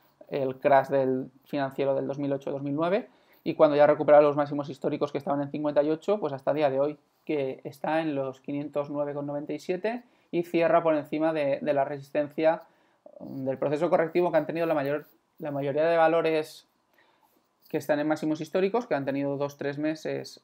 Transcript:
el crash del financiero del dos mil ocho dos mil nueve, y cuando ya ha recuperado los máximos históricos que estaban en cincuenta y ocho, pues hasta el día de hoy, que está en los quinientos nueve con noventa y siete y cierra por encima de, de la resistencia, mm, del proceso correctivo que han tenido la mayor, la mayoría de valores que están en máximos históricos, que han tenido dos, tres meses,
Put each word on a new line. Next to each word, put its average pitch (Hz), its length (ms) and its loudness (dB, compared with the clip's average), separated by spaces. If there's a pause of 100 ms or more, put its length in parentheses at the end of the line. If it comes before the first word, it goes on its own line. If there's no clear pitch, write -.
(280)
el 135 280 -4
crash 139 320 6
del 131 420 0 (140)
financiero 139 500 -2
del 135 140 -2
dos 139 100 -6
mil 143 140 -2
ocho 139 180 -4
dos 139 120 -6
mil 143 120 -4
nueve, 175 340 0 (360)
y 151 100 -4
cuando 151 220 6
ya 147 80 8
ha 147 40 8
recuperado 147 340 8
los 147 140 4
máximos 143 320 -2
históricos 143 440 -4
que 147 60 -4
estaban 143 220 -4
en 143 100 -6
cincuenta 147 320 0
y 151 80 0
ocho, 180 280 0
pues 151 140 -4
hasta 139 200 -2
el 139 40 -4
día 151 140 2
de 135 100 0
hoy, 151 180 -2 (260)
que 139 380 -4
está 151 380 -4
en 160 140 -2
los 135 260 -6
quinientos 143 500 -6
nueve 143 240 -4
con 143 120 -6
noventa 147 260 -6
y 147 80 -8
siete 214 420 -4 (300)
y 175 120 -2
cierra 165 380 4
por 160 140 2
encima 151 360 -2
de, 143 280 0
de 147 140 0
la 139 100 2
resistencia, 147 800 -2 (580)
mm, 131 240 -10
del 131 140 -2
proceso 147 300 0
correctivo 165 440 2
que 165 60 4
han 151 80 0
tenido 165 200 -4
la 160 80 0
mayor, 143 320 -2 (320)
la 151 140 -8
mayoría 139 320 -2
de 170 120 2
valores 160 680 2 (1000)
que 156 100 -4
están 147 200 0
en 151 80 -2
máximos 156 360 -2
históricos, 196 440 -2
que - 80 -2
han 139 120 -2
tenido 139 320 -2
dos, 143 180 -6
tres 143 220 -6
meses, 151 640 -6